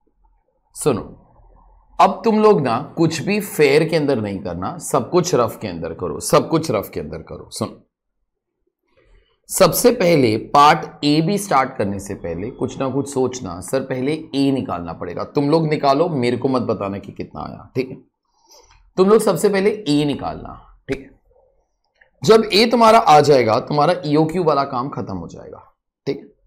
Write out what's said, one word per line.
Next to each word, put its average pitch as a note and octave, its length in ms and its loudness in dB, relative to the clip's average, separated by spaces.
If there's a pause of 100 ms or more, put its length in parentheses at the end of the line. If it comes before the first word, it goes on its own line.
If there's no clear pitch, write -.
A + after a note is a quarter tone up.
(760)
सुनो, - 500 -4 (760)
अब F#3+ 240 4
तुम G#3+ 180 2
लोग G#3 180 6
ना B2 360 -4
कुछ E3 260 0
भी G3+ 180 -2
fair D#3 480 2
के E3 80 -2
अंदर C#3 240 0
नहीं G2+ 180 -6
करना, F#2 400 -8
सब C3+ 320 -4
कुछ E3+ 240 0
रफ A#2 280 0
के G#2+ 60 -8
अंदर E2 200 -8
करो, E2 320 -8
सब - 280 0
कुछ D#3+ 220 -2
रफ G2+ 240 -4
के F2 60 -6
अंदर D#2 180 -12
करो। D#2 320 -16
सुनो, - 360 -10 (1600)
सबसे F#3 420 2
पहले D#3 460 2
part D3 680 2
ए D3 160 2
भी G3 180 0
start C3 380 -2
करने G2+ 220 -4
से F#2 160 -10
पहले F2 360 -8
कुछ - 280 -8
ना C3+ 100 -4
कुछ C#3 260 -6
सोचना, G#2+ 460 -4
"सर C3+ 200 -4
पहले C3 320 -6
ए C#3 400 -2
निकालना F2 400 -6
पड़ेगा।" F2+ 320 -8
तुम C#3+ 260 -2
लोग D#3+ 180 2
निकालो, D3 400 2
मेरे B2 280 -2
को B2+ 120 -4
मत B2+ 140 0
बताना G2+ 360 -4
कि - 140 -16
कितना - 280 -14
आया, - 340 -16
ठीक C3+ 140 -4
है। - 80 -16 (1000)
तुम F#3+ 120 4
लोग G#3+ 120 6
सबसे G3+ 280 0
पहले F#3+ 220 2
ए D3 340 0
निकालना, - 840 -8
ठीक C3+ 120 -8
है। - 100 -20 (1120)
जब A3 280 6
ए G#3+ 180 4
तुम्हारा A3+ 280 6
आ D3+ 220 8
जाएगा, B2+ 400 4
तुम्हारा D3 340 0 (120)
ईओक्यू D#3+ 380 0
वाला C#3+ 200 2
काम C3+ 240 -6
खत्म A2+ 280 -10
हो E2 120 -12
जाएगा, - 480 -20 (300)
ठीक C#3 100 -4
है। - 160 -18 (140)